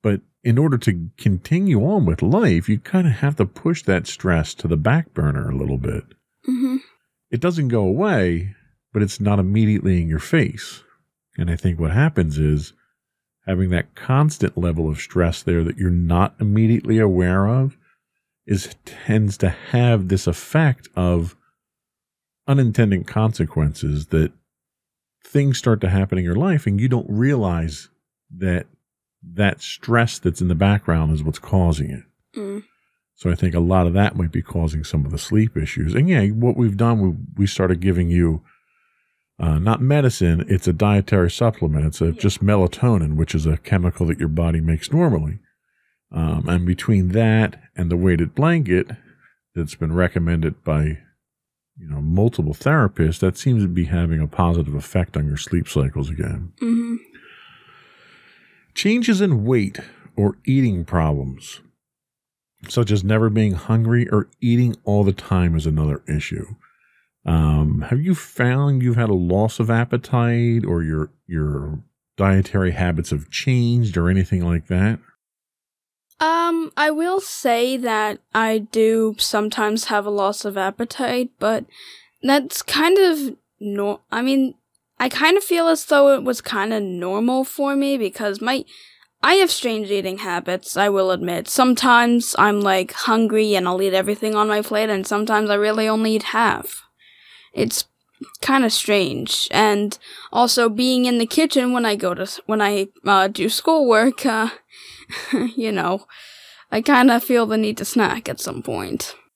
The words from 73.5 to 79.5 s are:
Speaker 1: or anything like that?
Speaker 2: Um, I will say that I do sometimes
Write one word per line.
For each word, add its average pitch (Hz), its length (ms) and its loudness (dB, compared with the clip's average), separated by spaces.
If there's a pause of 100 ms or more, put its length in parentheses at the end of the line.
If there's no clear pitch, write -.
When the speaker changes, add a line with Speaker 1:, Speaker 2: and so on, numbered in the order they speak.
Speaker 1:
or 85 120 2
anything 92 380 0
like 85 220 -2
that? 101 320 0 (1200)
Speaker 2:
Um, 330 560 0
I 302 140 0
will 349 300 -2
say 240 560 -2
that 214 440 -2 (120)
I 220 260 0
do 220 600 0
sometimes 214 640 -2